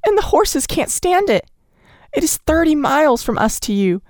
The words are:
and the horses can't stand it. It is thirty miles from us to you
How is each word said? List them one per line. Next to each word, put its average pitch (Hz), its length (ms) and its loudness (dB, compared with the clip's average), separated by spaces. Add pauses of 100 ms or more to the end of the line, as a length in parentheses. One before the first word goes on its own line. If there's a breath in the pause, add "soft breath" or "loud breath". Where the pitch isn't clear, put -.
and 415 100 2
the 381 60 2
horses - 440 0
can't - 240 -4
stand 370 400 0
it. 208 200 0 (640 soft breath)
It - 100 -2
is - 160 -2
thirty 320 360 2
miles 285 480 2
from 226 160 -4
us 214 220 -2
to - 120 -8
you 196 380 0